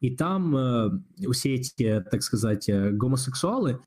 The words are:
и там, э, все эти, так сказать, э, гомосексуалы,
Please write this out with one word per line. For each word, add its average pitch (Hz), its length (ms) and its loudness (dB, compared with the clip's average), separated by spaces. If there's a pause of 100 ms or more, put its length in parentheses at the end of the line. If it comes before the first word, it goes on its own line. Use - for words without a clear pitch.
и 127 140 0
там, 170 420 0
э, 120 320 2 (420)
все 131 240 0
эти, 110 540 0
так 101 140 0
сказать, 107 460 0
э, 101 220 2
гомосексуалы, 131 960 0